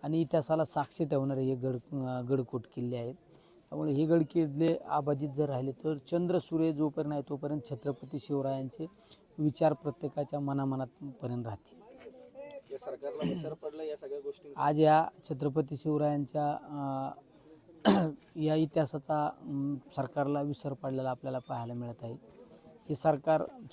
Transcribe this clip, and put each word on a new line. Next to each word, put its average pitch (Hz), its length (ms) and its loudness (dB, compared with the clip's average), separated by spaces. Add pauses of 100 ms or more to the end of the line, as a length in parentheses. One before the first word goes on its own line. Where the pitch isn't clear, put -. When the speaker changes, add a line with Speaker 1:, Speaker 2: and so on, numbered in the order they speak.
Speaker 1:
आणि 156 180 2
इतिहासाला 160 440 4
साक्ष - 380 -2
ठेवणारे 135 400 2
हे 131 120 2
गड, 127 220 -2 (160)
अ, 127 280 -2
गडकोट 127 420 0 (120)
किल्ले 123 220 -2
आहेत. 120 180 -6 (540)
त्यामुळे 151 240 -2
हे 147 140 4
गड 165 240 6
किल्ले 160 460 4 (120)
अबाधित 147 400 0
जर 143 200 0
राहिले 135 240 -2
तर 156 220 -2
चंद्र 170 440 0
सूर्य 160 340 2
जोपर्यंत 147 400 0
आहे 143 160 0
तोपर्यंत 147 320 -4 (100)
छत्रपती 143 480 -6
शिवरायांचे 135 680 -2 (520)
विचार 151 340 4
प्रत्येकाच्या 143 680 -4
मनामनातपर्यंत 135 1040 -2
राहतील. - 360 -10 (920)
Speaker 2:
या - 60 -8
सरकारला - 500 -4
विसर 156 260 -4
पडला 156 280 -8
या 151 140 -6
सगळ्या 143 240 -8
गोष्टींचा? 143 440 -8
Speaker 1:
आज 151 160 4
या 156 280 8 (160)
छत्रपती 143 520 -2
शिवरायांच्या, 147 840 0
अ, 139 480 -4 (720)
<clears throat> 180 520 2
या 156 180 2
इतिहासाचा, 151 720 0
अम, 143 500 -4 (200)
सरकारला 143 460 0
विसर 143 300 -4
पडलेला 131 380 -4
आपल्याला 131 280 -4
पाहायला 120 360 -6
मिळत 120 300 -8
आहे. 117 100 -8 (760)
हे 151 60 0
सरकार 156 480 4 (300)